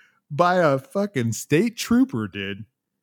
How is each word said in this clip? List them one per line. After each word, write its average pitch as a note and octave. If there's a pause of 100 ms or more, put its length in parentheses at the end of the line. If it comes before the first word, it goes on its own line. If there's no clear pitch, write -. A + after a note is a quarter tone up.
(300)
by F3
a D3+
fucking C3
state G3
trooper, A#3
dude, G2+ (360)